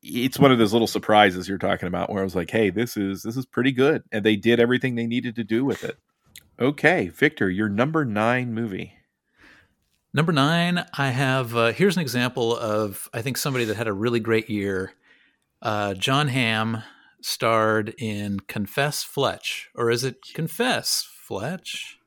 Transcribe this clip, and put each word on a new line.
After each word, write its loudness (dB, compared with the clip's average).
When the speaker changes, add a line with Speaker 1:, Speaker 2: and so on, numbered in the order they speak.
Speaker 1:
it's -4
one 8
of 4
those 4
little 4
surprises 4
you're -6
talking -2
about -4
where -2
I 0
was -6
like, -2
"Hey, 2
this -4
is, -4
this -8
is -6
pretty 0
good." 2
And -4
they 6
did 4
everything 2
they -2
needed -4
to -4
do 0
with -2
it. -10
Okay, 2
Victor, 0
your 0
number 0
nine 0
movie. -8
Speaker 2:
Number 2
nine, 2
I 0
have, 0
uh, 4
here's 2
an 0
example 0
of, -2
I -4
think, -4
somebody -2
that -2
had -2
a -2
really 0
great 0
year. -2
Uh, -2
John 0
Hamm 0
starred 0
in -6
Confess, -4
Fletch, -4
or 0
is 2
it -4
Confess, -4
Fletch? -8